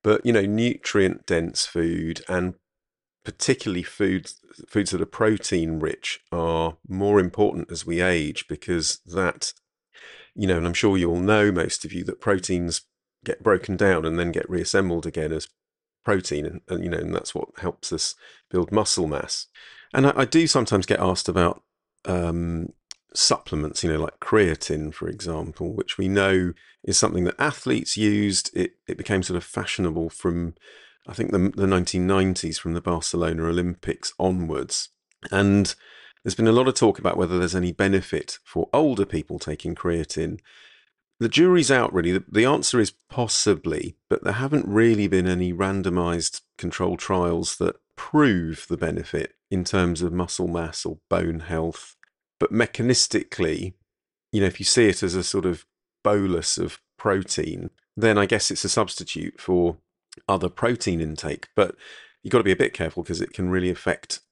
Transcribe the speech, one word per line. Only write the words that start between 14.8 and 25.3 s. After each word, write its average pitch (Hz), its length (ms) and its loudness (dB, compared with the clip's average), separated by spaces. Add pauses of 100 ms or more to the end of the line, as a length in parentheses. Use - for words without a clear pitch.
again 78 260 -4
as 78 160 -6 (560)
protein. 82 440 -2
And, - 200 -10
and, 87 160 -4
you 87 60 -4
know, 85 80 -2
and 82 160 -4
that's - 220 -6
what - 140 -6 (100)
helps - 340 -6
us - 220 -4 (340)
build 90 220 0
muscle 101 360 0
mass. 69 380 -6 (480)
And 135 140 6
I, 139 80 4
I 131 100 2
do 165 220 4
sometimes 107 400 2
get - 120 2
asked 92 300 0
about, 90 320 2 (440)
um, 85 680 -2 (400)
supplements, - 680 -2
you 82 80 2
know, 78 80 0
like 78 220 -6
creatine, 78 720 2
for 82 160 -8
example, 85 640 -8